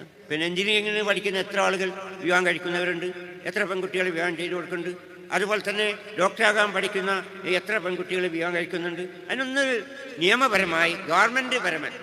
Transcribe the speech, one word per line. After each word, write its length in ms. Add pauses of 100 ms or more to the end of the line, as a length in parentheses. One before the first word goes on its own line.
(300)
പിന്നെ 200
എഞ്ചിനീയറിംഗിന് 600
പഠിക്കുന്ന 360
എത്ര 220
ആളുകൾ 220 (340)
വിവാഹം 240
കഴിക്കുന്നവരുണ്ട്, 600 (420)
എത്ര 120 (100)
പെൺകുട്ടികൾ 340 (100)
വിവാഹം 240
ചെയ്തു 200
കൊടുക്കുന്നുണ്ട്, 340 (420)
അതുപോലെ 320
തന്നെ 180 (340)
ഡോക്ടറാകാൻ 560
പഠിക്കുന്ന 360 (480)
എത്ര 160 (100)
പെൺകുട്ടികൾ 380 (120)
വിവാഹം 220
കഴിക്കുന്നുണ്ട്. 460 (240)
അതിനൊന്ന് 360 (600)
നിയമപരമായി, 680 (180)
ഗവൺമെന്റ് 540
പരമായി, 380